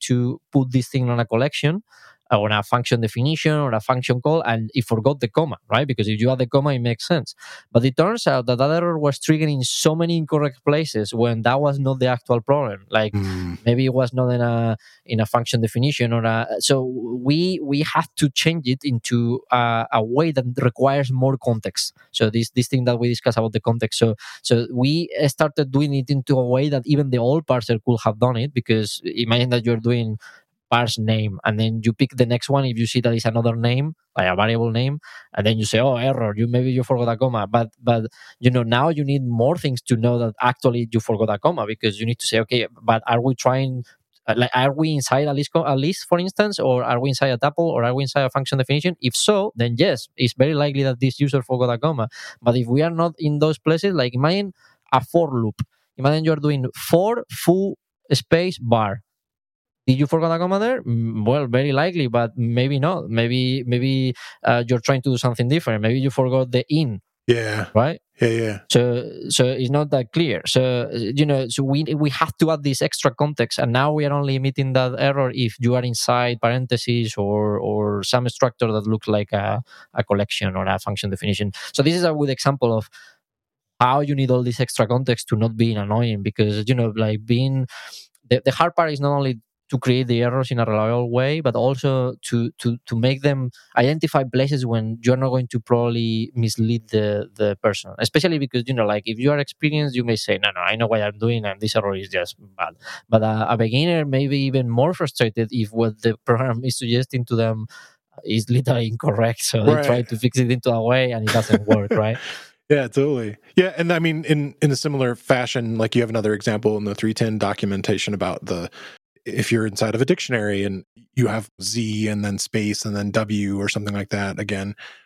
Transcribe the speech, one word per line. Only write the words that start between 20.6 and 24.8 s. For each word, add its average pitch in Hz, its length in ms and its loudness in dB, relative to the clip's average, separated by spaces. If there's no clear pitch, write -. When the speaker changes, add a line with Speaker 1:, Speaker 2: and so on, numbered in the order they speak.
Speaker 1:
requires 131 500 2
more 131 260 0
context. - 560 -4
So 107 180 2
this, 113 220 -2
this 123 180 0
thing 127 160 0
that 120 120 2
we 120 120 0
discussed 120 280 0
about 110 140 0
the 110 80 -2
context. 117 400 -2
So, 113 160 4
so 117 320 2
we 143 360 0